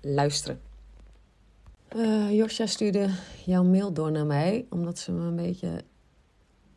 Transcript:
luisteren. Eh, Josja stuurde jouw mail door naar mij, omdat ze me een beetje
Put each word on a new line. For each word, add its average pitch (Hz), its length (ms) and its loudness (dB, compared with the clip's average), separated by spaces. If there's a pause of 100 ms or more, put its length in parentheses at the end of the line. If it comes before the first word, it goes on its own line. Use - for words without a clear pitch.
luisteren. 143 600 0 (1300)
Eh, 214 480 2
Josja 220 300 2
stuurde 202 420 0 (360)
jouw 180 200 4
mail 185 280 4
door 156 180 -2
naar 151 160 0
mij, 170 440 0
omdat 170 280 -4
ze - 140 -8
me 170 120 -2
een 170 120 -2
beetje 175 480 -4 (920)